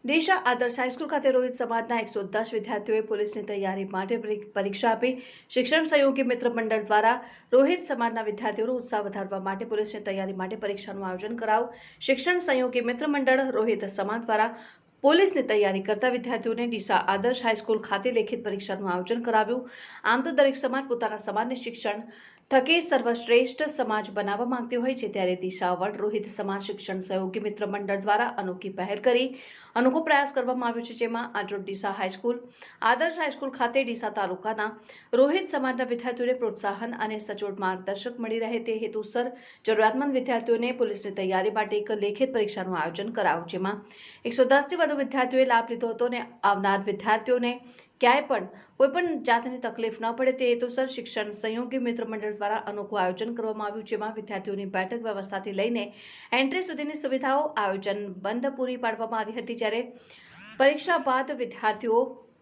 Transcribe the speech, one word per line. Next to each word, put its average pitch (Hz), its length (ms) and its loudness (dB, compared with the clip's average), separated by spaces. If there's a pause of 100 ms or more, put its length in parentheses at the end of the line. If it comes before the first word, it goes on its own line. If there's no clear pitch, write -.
ડીસા 320 380 4
આદર્શ 247 360 2
હાઈસ્કૂલ 254 300 -2
ખાતે 277 220 0
રોહિત 247 260 2
સમાજના 233 420 -2
એકસો 214 280 -4
દસ 220 260 -2
વિદ્યાર્થીઓએ 214 500 -2
પોલીસની 208 400 -2
તૈયારી 196 460 -4
માટે 196 300 -2
પરી-, 208 320 -6
પરીક્ષા 202 420 0
આપી. 233 180 2 (360)
શિક્ષણ 302 440 2
સહયોગી 277 360 4
મિત્ર 240 240 2
મંડળ 220 360 0
દ્વારા 220 300 6 (340)
રોહિત 277 340 6
સમાજના 233 400 -2
વિદ્યાર્થીઓનો 220 540 -2
ઉત્સાહ 226 240 -2
વધારવા 196 400 -4
માટે 196 300 -4
પોલીસની 208 340 -2
તૈયારી 190 320 -4
માટે 190 240 -4
પરીક્ષાનું 196 460 -6
આયોજન 202 280 -6
કરાયું. 226 320 2 (320)
શિક્ષણ 339 400 2
સહયોગી 254 440 0
મિત્ર 247 260 -2
મંડળ 262 420 2
રોહિત 220 380 2
સમાજ 214 340 -4
દ્વારા 220 240 4 (560)
પોલીસની 302 420 6
તૈયારી 196 380 4
કરતા 214 300 2
વિદ્યાર્થીઓને 240 560 -2
ડીસા 208 380 0
આદર્શ 196 360 0
હાઈસ્કૂલ 220 400 0
ખાતે 202 280 0
લેખિત 233 300 0
પરીક્ષાનું 196 480 -4
આયોજન 185 320 -2
કરાવ્યું. 233 460 2 (360)
આમ 247 220 2
તો 311 80 -2
દરેક 269 240 6
સમાજ 269 320 -2
પોતાના 220 320 -2
સમાજને 233 360 -2
શિક્ષણ 226 440 -6 (480)
થકી 269 300 6
સર્વશ્રેષ્ઠ 240 880 4
સમાજ 214 420 0
બનાવવા 208 400 -2
માંગતી 240 320 -2
હોય 262 140 0
છે, 233 120 -4
ત્યારે 185 280 0
ડીસા 185 400 -2
વડ 202 260 -2
રોહિત 208 280 -2
સમાજ 196 360 -4
શિક્ષણ 196 400 -6
સહયોગી 190 360 -2
મિત્ર 208 240 -4
મંડળ 196 380 -4
દ્વારા 220 320 2
અનોખી 185 400 -6
પહેલ 202 240 -4
કરી 254 260 4 (480)
અનોખો 262 280 4
પ્રયાસ 285 320 4
કરવામાં 254 360 0
આવ્યો 233 160 -6
છે, 233 80 -12
જેમાં 233 320 -2 (120)
આજરોજ 196 240 -4
ડીસા 196 300 -4
હાઈસ્કૂલ, 196 460 -2 (440)
આદર્શ 320 360 2
હાઈસ્કૂલ 277 340 -4
ખાતે 247 280 2
ડીસા 233 300 -2
તાલુકાના 214 580 -2 (440)
રોહિત 294 400 6
સમાજના 254 380 0
વિદ્યાર્થીઓને 240 480 0
પ્રોત્સાહન 214 600 -4
અને 214 200 -4
સચોટ 202 460 -6
માર્ગદર્શક 196 580 -4
મળી 226 220 -2
રહે 233 240 -2
તે 220 100 -2
હેતુસર 220 480 -2 (340)
જરૂરિયાતમંદ 226 580 4
વિદ્યાર્થીઓને 240 600 0
પોલીસની 202 400 -4
તૈયારી 190 400 2
માટે 208 200 0
એક 208 200 -2
લેખિત 208 340 0
પરીક્ષાનું 202 460 -2
આયોજન 170 340 -4
કરાયું, 170 360 2
જેમાં 196 360 -4 (380)
એકસો 240 260 4
દસ 277 240 4
થી 339 80 -2
વધુ 294 180 2
વિદ્યાર્થીઓએ 262 540 2
લાભ 233 220 2
લીધો 233 180 -2
હતો 240 200 0
અને 240 120 -4 (200)
આવનાર 196 440 4
વિદ્યાર્થીઓને 220 640 2 (480)
ક્યાંય 269 260 6
પણ 226 180 0 (300)
કોઈ 269 180 6
પણ 349 320 0
જાતની 240 380 2
તકલીફ 220 360 -4
ન 220 60 -6 (140)
પડે 262 160 4
તે 254 160 2
હેતુસર 240 420 0
શિક્ષણ 226 420 -6
સહયોગી 233 460 -4
મિત્ર 233 260 -2
મંડળ 214 320 -6
દ્વારા 208 220 -2 (120)
અનોખું 202 300 -4
આયોજન 220 320 -2
કરવામાં 214 360 -4
આવ્યું, 214 200 -8
જેમાં 214 240 -4
વિદ્યાર્થીઓની 202 600 -6
બેઠક 190 260 -4
વ્યવસ્થાથી 196 560 -6
લઈને 220 260 0 (480)
એન્ટ્રી 269 300 2
સુધીની 302 380 -6
સુવિધાઓ 269 420 0 (140)
આયોજન 202 500 -2 (120)
બંધ 240 360 -2
પૂરી 254 240 -4
પાડવામાં 226 460 -2
આવી 220 160 -8
હતી, 233 180 -8
જ્યારે 226 240 0 (720)
પરીક્ષા 294 480 4
બાદ 262 340 0
વિદ્યાર્થીઓ 226 640 2 (420)